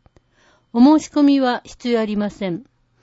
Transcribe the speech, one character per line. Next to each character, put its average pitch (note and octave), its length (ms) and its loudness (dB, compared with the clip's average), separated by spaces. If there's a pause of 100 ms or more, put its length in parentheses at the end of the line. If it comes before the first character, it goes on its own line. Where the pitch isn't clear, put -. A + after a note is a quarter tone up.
(720)
お A#3 80 0
申 D4 240 6
し - 60 -18
込 D4 120 -2
み C#4 180 2
は B3 240 -4
必 - 260 -12
要 A#3 100 -2
あ A3 40 -4
り G#3+ 120 -8
ま G3 140 -6
せ - 180 -10
ん。 F3+ 160 -10 (380)